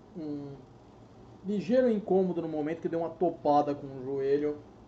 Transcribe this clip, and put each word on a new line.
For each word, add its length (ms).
um 360
ligeiro 460
incômodo 500
no 80
momento 320
que 80
deu 120
uma 100
topada 640
com 120
o 160
joelho, 560